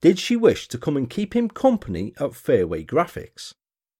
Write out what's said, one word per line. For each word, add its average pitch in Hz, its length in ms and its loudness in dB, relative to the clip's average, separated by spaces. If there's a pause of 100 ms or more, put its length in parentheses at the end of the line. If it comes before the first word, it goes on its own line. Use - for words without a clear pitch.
did 180 180 6
she - 160 -2
wish 226 320 2
to - 100 -8
come 147 200 -2
and 131 120 -4
keep 208 260 -6
him 233 140 0
company 113 680 -2
at 135 160 -6
Fairway 87 480 0
Graphics. - 680 -6 (460)